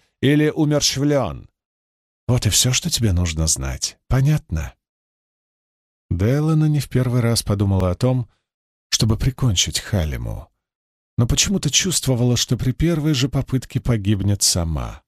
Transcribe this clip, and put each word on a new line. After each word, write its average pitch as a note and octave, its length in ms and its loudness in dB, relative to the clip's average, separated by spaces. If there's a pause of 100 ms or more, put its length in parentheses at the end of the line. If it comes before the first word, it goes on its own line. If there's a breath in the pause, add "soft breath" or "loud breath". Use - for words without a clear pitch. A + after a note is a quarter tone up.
(200)
или D3 300 4
умерщвлён. C#3 1000 0 (800)
Вот B2 180 2
и G#2 40 2
всё, B2 220 2
что D#3+ 180 -2
тебе A2 220 0
нужно E2 340 0
знать. - 520 -4 (100)
Понятно?» C3 680 0 (1400)
Делана D3+ 560 2
не D3+ 140 0
в - 80 -6
первый B2 320 0
раз A#2 220 0
подумала G2 480 0
о F2 40 -2
том, B2+ 340 0 (720)
чтобы A2 140 4
прикончить A#2 640 0
Халиму, A#1+ 680 -4 (680)
но A#2+ 100 2
почему-то D#3 440 0
чувствовала, B2 680 0
что - 200 -2
при B2+ 160 -2
первой D#3 420 0
же C3+ 140 0
попытке C3 520 -4
погибнет G2+ 600 0
сама. D2+ 640 -2